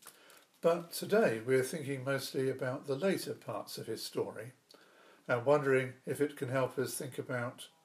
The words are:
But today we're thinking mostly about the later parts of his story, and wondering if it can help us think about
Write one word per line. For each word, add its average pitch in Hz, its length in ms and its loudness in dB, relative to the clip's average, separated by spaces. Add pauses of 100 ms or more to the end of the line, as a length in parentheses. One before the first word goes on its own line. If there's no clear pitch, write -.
(640)
But 170 300 2
today 147 540 2
we're 131 160 4
thinking 139 400 -4
mostly 135 460 -2
about 131 380 -4
the 135 100 0
later 151 380 0
parts - 420 -8
of 120 100 -10
his 113 160 -6
story, - 500 -6 (760)
and 120 160 2
wondering 135 480 6 (140)
if 143 160 -2
it 147 160 0
can 131 100 -4
help 127 300 0
us 117 160 -2
think 139 240 -8
about 127 480 -6 (180)